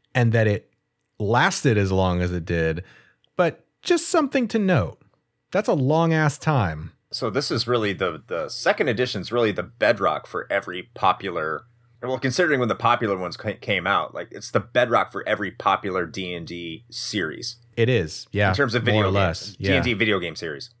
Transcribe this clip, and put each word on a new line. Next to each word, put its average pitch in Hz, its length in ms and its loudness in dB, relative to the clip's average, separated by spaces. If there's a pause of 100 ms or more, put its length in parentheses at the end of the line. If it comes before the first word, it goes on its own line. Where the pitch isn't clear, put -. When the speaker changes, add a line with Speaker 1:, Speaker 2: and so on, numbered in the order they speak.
(160)
Speaker 1:
and 117 160 4
that 110 160 4
it 101 240 -2 (480)
lasted 120 580 2
as 98 140 2
long 92 300 2
as 90 100 0
it 87 140 -4
did. 82 380 0 (520)
But 175 300 0 (160)
just - 260 0
something 277 420 2
to 220 100 -2
note. 147 400 2 (520)
That's 208 180 0
a 220 40 2
long 160 400 2
ass 156 240 2
time. 92 560 -2 (180)
Speaker 2:
So 123 180 -4
this 131 220 -2
is 120 160 -2
really 113 260 0
the, 82 320 -4
the 82 240 -6
second 185 400 0
edition's 110 420 -2
really 113 200 2
the 95 120 -4
bedrock 98 640 0
for - 240 -8
every 92 440 -4
popular, 85 720 -2 (360)
well, 131 180 -4
considering 143 400 2
when 123 80 2
the 107 80 -2
popular 117 420 2
ones 90 200 -8
ca-, 104 160 -6
came 95 340 -4
out, 90 260 0
like, 87 180 -10
it's - 200 -14
the 110 80 0
bedrock 117 520 2
for - 160 -10
every 101 240 -2
popular 92 540 -2
D 90 280 -8
and 85 140 -8
D 82 420 -10
series. - 680 -6 (200)
Speaker 1:
It 117 100 4
is, 104 440 -2
yeah. 101 180 4
Speaker 2:
In 92 60 2
terms 120 200 2
of 117 80 0
video 110 180 4
Speaker 1:
More 98 80 4
or 92 40 2
Speaker 2:
games. - 20 2
Speaker 1:
less, 92 440 0
yeah. 95 100 0
Speaker 2:
D 95 60 4
and 85 100 2
D 117 80 0
video 104 260 2
game 85 160 -6
series. 76 460 -10